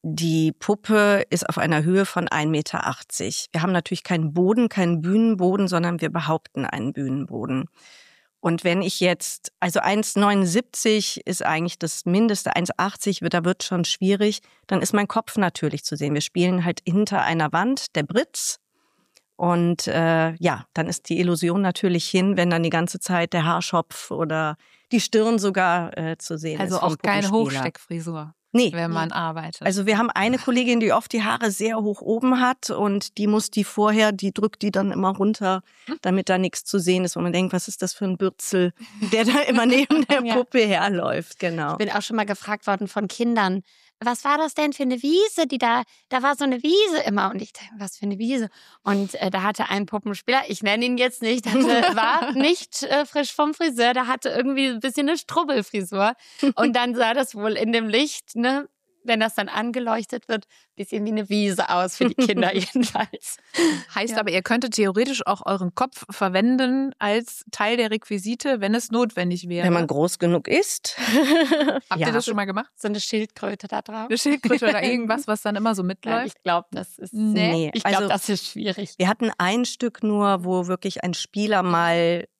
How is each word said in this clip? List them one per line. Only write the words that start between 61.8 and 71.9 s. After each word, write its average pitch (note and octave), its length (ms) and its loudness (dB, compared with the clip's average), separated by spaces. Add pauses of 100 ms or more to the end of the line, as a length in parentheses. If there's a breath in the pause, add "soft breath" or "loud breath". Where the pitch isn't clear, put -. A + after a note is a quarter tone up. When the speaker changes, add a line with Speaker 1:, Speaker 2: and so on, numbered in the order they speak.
Speaker 3:
für B3 80 2
die A#3 100 2
Kinder G3 380 2
Speaker 1:
<laughs> - 20 -4
Speaker 3:
jedenfalls. - 840 -2 (560 loud breath)
Speaker 2:
Heißt A3+ 200 -2
Speaker 3:
Ja. A3+ 60 0
Speaker 2:
aber, G#3 120 0
ihr F#3 100 2
könntet A#3 340 0
theoretisch G#3+ 520 2
auch G3 180 -2
euren F#3 300 -2
Kopf - 340 -2
verwenden B3+ 880 2
als G#3+ 520 -2
Teil A3+ 260 0
der A3 140 0
Requisite, A3 720 -2
wenn G3+ 140 2
es A#3 160 -4
notwendig F3+ 580 -2
wäre. F3 160 -2
Speaker 1:
Wenn F3 80 4
man E3+ 140 2
groß D3+ 320 0
genug F3 280 2
ist. - 500 0
<laughs> C#4 920 2
Speaker 2:
Habt E3 100 -2